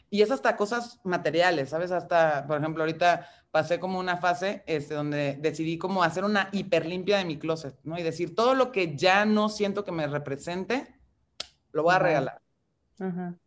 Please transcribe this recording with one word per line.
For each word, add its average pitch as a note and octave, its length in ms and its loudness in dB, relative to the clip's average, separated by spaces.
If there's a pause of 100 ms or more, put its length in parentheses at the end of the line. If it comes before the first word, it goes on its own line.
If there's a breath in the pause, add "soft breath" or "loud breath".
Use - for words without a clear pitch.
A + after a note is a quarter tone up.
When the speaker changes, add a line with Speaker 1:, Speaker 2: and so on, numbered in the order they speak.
(100)
Speaker 1:
Y G3+ 120 2
es G#3+ 80 4
hasta B3+ 260 0
cosas A3+ 480 -4
materiales, E3 680 2
¿sabes? F3 200 -4
Hasta, E3 560 2
por D3+ 120 -2
ejemplo, D#3 240 -2
ahorita E3 440 2 (240 loud breath)
pasé D#3 300 0
como F#3 180 -4
una F3+ 200 -2
fase, F3+ 480 -2
este, D3+ 280 -4
donde D3 460 -2
decidí D#3+ 380 -2
como F#3 240 0
hacer E3+ 220 2
una G3+ 280 0
hiperlimpia F3+ 640 0
de G3 80 0
mi D#3 140 -6
closet, D#3+ 440 -6
¿no? D#3+ 160 -8
Y F3 40 -6
decir, E3 320 -4
todo B3 200 4
lo B3+ 180 2
que F3 240 0
ya F#3 280 6
no G#3+ 240 2
siento G3+ 360 -2
que F3+ 80 -8
me D#3+ 140 -2
represente, E3+ 880 -6 (800)
lo D3+ 120 0
voy F3 100 6
a F#3 40 6
Speaker 2:
Ajá. - 20 4
Speaker 1:
regalar. D3 420 0 (580)
Speaker 2:
Ajá. F3+ 460 -6